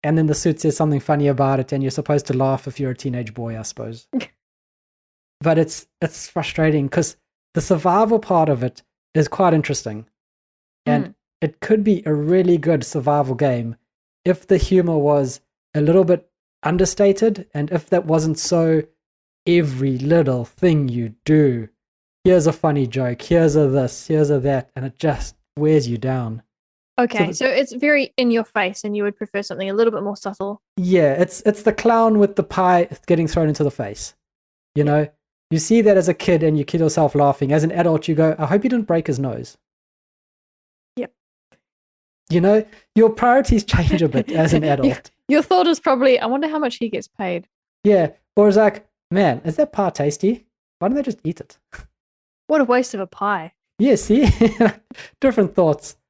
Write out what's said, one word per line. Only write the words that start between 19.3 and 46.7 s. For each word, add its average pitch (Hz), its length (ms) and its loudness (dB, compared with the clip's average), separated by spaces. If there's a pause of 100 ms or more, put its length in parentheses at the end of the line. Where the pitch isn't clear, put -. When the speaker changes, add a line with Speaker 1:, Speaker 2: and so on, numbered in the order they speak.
Speaker 1:
every 139 500 0
little 135 460 0
thing 151 460 0
you 117 340 -6
do, 139 460 2 (560)
here's 180 200 4
a 170 60 2
funny 143 340 -2
joke, 123 360 -4
here's 165 340 2
a 151 120 4
this, 131 400 -2
here's 151 220 0
a 143 120 0
that, 135 340 -2
and 131 100 -8
it - 140 -14
just - 380 -4 (180)
wears 147 320 2
you 117 100 -4
down. 117 460 -6 (560)
Speaker 2:
Okay, 226 280 0
Speaker 1:
So - 0 -
the 180 80 -6
Speaker 2:
so 262 100 -4
it's 262 260 -2
very 285 460 -2
in 247 120 0
your 226 140 0
face 202 400 -6
and 208 140 -8
you 202 60 -2
would 202 120 -4
prefer 202 260 -8
something 196 280 -10
a 196 40 -6
little 226 200 0
bit 202 100 -8
more 202 140 -8
subtle. 202 440 -10 (140)
Speaker 1:
Yeah, 180 380 2
it's, 180 320 -2
it's 208 180 0
the 220 80 2
clown 226 480 2
with 202 160 2
the 175 80 0
pie 180 460 0 (180)
getting 165 220 0
thrown 160 180 0
into 151 160 -2
the 147 80 0
face. - 440 -12 (600)
You 147 80 2
Speaker 2:
Yeah. 147 80 2
Speaker 1:
know, 151 160 2 (440)
you 160 60 0
see 220 240 2
that 208 160 6
as 175 100 2
a 175 60 0
kid 165 300 0
and 156 160 0
you 139 40 -2
kill 165 180 -2
yourself 156 340 0
laughing. 139 360 2
As 151 120 2
an 160 80 -2
adult, 170 360 0
you 165 60 -2
go, 156 240 2
"I 156 80 -4
hope 202 180 0
you 254 60 0
didn't 233 160 -2
break 165 220 -2
his 131 100 -2
nose." 123 400 -8 (1400)
Speaker 2:
Yep. - 140 -10 (1160)
Speaker 1:
You 170 120 0
know, 214 240 2 (300)
your 220 140 6
priorities 240 540 2
change 170 380 0
a 160 80 2
bit - 220 -2
Speaker 2:
<laughs> 160 120 0
Speaker 1:
as 160 100 2
an 156 100 2
Speaker 2:
Yeah. 147 100 0
Speaker 1:
adult. - 380 -2 (160)
Speaker 2:
Your 294 140 2
thought 359 260 2
is 339 120 0
probably, 262 400 2
"I - 60 -4
wonder 277 220 -4
how 302 120 -6
much 254 180 -4